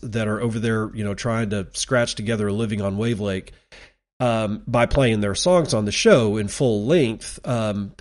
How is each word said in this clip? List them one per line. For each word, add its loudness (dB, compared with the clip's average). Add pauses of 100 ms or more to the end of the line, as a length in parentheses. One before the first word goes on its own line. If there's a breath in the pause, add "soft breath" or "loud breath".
that -4
are -2
over -2
there, -2
you -6
know, -4
trying -2
to -4
scratch 0
together -2
a 0
living -2
on -2
Wave -2
Lake, -4 (680 loud breath)
um, 0
by 2
playing 2
their -2
songs 2
on 2
the -2
show 4
in -2
full 0
length. 0
Um, -2